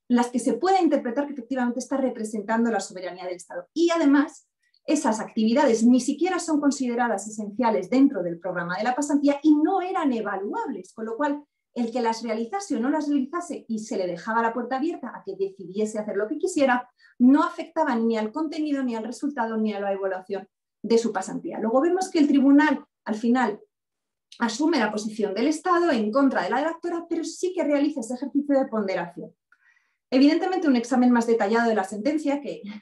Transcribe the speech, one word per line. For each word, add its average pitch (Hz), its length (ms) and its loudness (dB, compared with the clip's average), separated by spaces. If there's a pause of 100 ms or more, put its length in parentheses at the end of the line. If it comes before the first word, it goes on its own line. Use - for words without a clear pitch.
en 240 80 4
las 226 120 2
que 254 100 -2
se 233 140 0
puede 381 280 2
interpretar 285 460 0
que - 60 -8
efectivamente 247 460 -4
está 269 160 -4
representando 226 760 -2
la 196 100 0
soberanía 180 440 -10
del 180 100 -8
Estado. - 380 -14
Y 339 180 2
además, 302 580 2 (360)
esas 226 360 0
actividades 226 640 2
ni 247 180 6
siquiera 330 380 -2
son 311 200 -2
consideradas 240 680 0
esenciales 208 640 -2
dentro 247 340 4
del 170 160 -6
programa 175 380 -6
de 214 80 -4
la 247 100 0
pasantía 285 480 0
y 302 120 8
no 349 260 2
eran 359 300 -2
evaluables, 214 800 -6
con 226 120 -10
lo 226 100 -6
cual 294 280 -2 (340)
el 233 140 -2
que 240 100 -2
las 226 220 -2
realizase 233 520 -4
o 220 40 -2
no 247 100 0
las 302 180 0
realizase 285 600 -2
y 220 120 -4
se 214 180 -6
le 185 100 -2
dejaba 226 340 -2
la 226 100 2
puerta 247 260 -4
abierta 269 360 -4
a - 100 -16
que 190 120 -10
decidiese 196 640 -6
hacer 208 180 -6
lo 214 100 -2
que 294 120 -6
quisiera, 269 500 0 (300)
no 269 240 8
afectaba 320 520 -2
ni 226 220 0
al 214 140 -2
contenido, 302 520 -4
ni 240 120 -2
al 226 80 -6
resultado, 240 540 -4
ni 214 160 0
a 202 60 -6
la 202 140 0
evaluación 190 540 -6 (340)
de 226 160 2
su 226 160 0
pasantía. - 460 -8
Luego 226 220 2
vemos 359 280 2
que - 80 -2
el 294 100 6
tribunal, 277 560 6 (220)
al - 80 -4
final, 233 480 0 (800)
asume 294 400 0
la 214 120 0
posición 214 440 -4
del 240 120 0
Estado 349 440 2
en 214 200 0
contra 254 320 2
de 180 60 -4
la 226 80 0
de 285 60 0
la 320 80 -2
actora, 339 360 -6
pero 320 160 -4
sí - 300 -6
que 339 100 -2
realiza 285 360 0
ese 247 160 -8
ejercicio 277 420 0
de 262 80 2
ponderación. 190 720 -6 (720)
Evidentemente, 339 580 4
un 254 100 4
examen 247 340 2
más 233 160 2
detallado 226 420 2
de 220 60 2
la 196 80 0
sentencia, 285 580 -2
que 185 220 -10 (180)